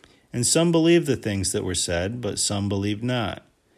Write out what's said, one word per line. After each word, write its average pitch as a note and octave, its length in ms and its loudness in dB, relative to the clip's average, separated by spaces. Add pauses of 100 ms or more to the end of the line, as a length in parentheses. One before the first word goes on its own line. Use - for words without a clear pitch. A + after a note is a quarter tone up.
(320)
And B2 160 -2
some E3+ 240 4
believed E3 360 4
the B2+ 100 2
things G2 340 -2
that G#2 120 -2
were F#2 120 -4
said, F2+ 460 -2
but G#2 180 -6
some G2+ 300 -2
believed G2+ 340 -2
not. A#2+ 420 -4 (320)